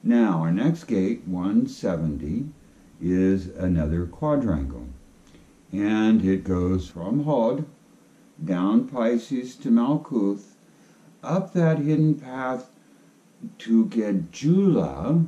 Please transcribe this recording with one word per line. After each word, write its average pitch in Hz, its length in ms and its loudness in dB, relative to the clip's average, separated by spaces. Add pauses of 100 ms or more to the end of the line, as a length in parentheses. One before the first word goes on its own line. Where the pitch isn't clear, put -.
Now, 107 380 2
our 82 100 0
next 135 340 0
gate, 95 400 -2
one 95 420 0
seventy, 82 800 -4 (500)
is 92 480 0
another 87 580 0
quadrangle. 85 840 -2 (840)
And 104 540 2
it 95 180 2
goes 90 460 0
from 107 340 -4
Hod, 135 420 0 (800)
down 95 440 2
Pisces 120 680 -2
to - 120 -8
Malkuth, 117 840 0 (680)
up 175 300 -4
that 160 260 2
hidden 151 360 2
path 127 540 -8 (920)
to 113 260 4
Gedula 110 1400 2